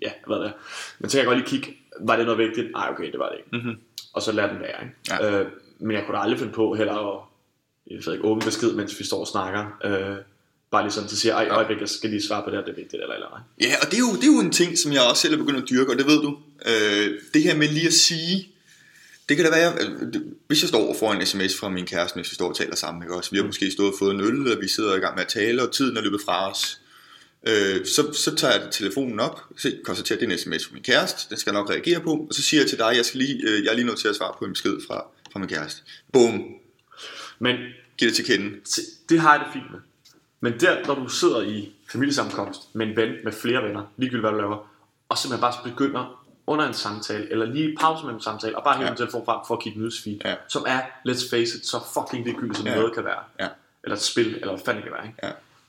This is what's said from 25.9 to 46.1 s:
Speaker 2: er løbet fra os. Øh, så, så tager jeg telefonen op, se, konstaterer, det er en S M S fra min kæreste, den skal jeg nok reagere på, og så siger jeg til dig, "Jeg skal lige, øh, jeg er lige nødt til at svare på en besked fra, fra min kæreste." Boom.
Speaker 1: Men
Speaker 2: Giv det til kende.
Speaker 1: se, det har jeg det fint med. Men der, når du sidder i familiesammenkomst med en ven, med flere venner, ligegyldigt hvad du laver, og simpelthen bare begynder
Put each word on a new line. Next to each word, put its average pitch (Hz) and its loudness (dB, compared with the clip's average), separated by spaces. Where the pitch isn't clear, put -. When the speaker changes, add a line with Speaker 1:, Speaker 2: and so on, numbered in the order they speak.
Speaker 2:
er 107 0
løbet 101 -2
fra 95 0
os. - -6
Øh, 98 4
så, 147 2
så 151 -2
tager 135 4
jeg - 0
telefonen 110 -2
op, - -2
se, - -2
konstaterer, 101 -2
det 117 0
er 95 0
en 87 -2
S - -8
M 82 -4
S - -6
fra - -20
min 67 -16
kæreste, 147 2
den 107 -6
skal - -2
jeg 101 0
nok 101 -4
reagere 165 0
på, 160 -2
og 151 -2
så 139 -2
siger 151 4
jeg 135 4
til 123 -2
dig, 113 4
"Jeg 117 4
skal - -4
lige, 131 -2
øh, 104 2
jeg 110 2
er 113 2
lige 123 2
nødt 107 -2
til 107 0
at 104 0
svare 92 -4
på 110 -6
en 98 -6
besked - -2
fra, - -6
fra 104 -8
min 90 -6
kæreste." 78 -6
Boom. 117 6
Speaker 1:
Men 123 0
Speaker 2:
Giv 117 4
det 113 2
til 117 -2
kende. 101 2
Speaker 1:
se, - -4
det 165 6
har 151 8
jeg 147 2
det - -10
fint - -10
med. - -16
Men 117 -2
der, 165 4
når 139 2
du 127 -4
sidder 135 2
i 104 -6
familiesammenkomst 117 -2
med 110 -2
en 104 -4
ven, 113 4
med 110 -2
flere 120 0
venner, 104 -4
ligegyldigt 123 -2
hvad 107 2
du 107 0
laver, 104 -4
og - 0
simpelthen 123 -2
bare 120 0
begynder 135 -4